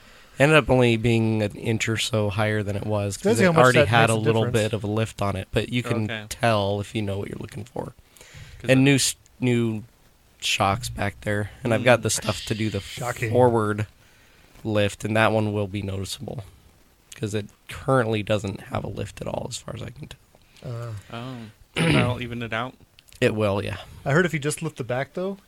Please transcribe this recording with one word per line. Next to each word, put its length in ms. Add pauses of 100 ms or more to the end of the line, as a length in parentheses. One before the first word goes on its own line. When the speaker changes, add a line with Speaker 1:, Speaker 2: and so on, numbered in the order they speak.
Speaker 1:
<laughs> 300
Speaker 2:
ended 180
up 140
only 260
being 460
an 80
inch 360
or 100
so 340
higher 320
than 120
it 120
was 300
'cause 200
Speaker 3:
Depends 40
Speaker 2:
it 40
Speaker 3:
how 60
much 120
Speaker 2:
already 160
Speaker 3:
that 100
Speaker 2:
had 200
a 40
Speaker 3:
makes 100
a 20
Speaker 2:
little 200
Speaker 3:
difference. 240
Speaker 2:
bit 40
of 100
a 40
lift 340
on 140
it. 160
But 180
you 140
can 220
Speaker 1:
Okay. 240
Speaker 2:
tell 520
if 140
you 80
know 160
what 100
you're 80
looking 280
for. 280 (680)
Speaker 1:
'Cause 120
Speaker 2:
And 80
Speaker 1:
I 40
Speaker 2:
new 120
s-, 200 (240)
new 440 (600)
shocks 460
back 320
there, 300 (120)
and 80
I've 120
got 160
Speaker 1:
Mm. 40
Speaker 2:
the 60
stuff 360
to 100
do 160
the 80
Speaker 3:
Shocking. 500
Speaker 2:
forward 560 (800)
lift, 420
and 100
that 160
one 220
will 140
be 160
noticeable 600 (680)
'cause 220
it 100 (240)
currently 540
doesn't 380
have 220
a 40
lift 340
at 60
all, 240
as 60
far 180
as 80
I 80
can 160
tell. 120 (540)
Speaker 3:
Uh, 200 (200)
Speaker 1:
Oh, 220 (420)
so 140
that'll 320
even 180
it 120
out. 200 (460)
Speaker 2:
It 160
will, 280
yeah. 180 (220)
Speaker 3:
I 100
heard 120
if 80
you 60
just 240
lift 140
the 60
back, 300
though, 240 (100)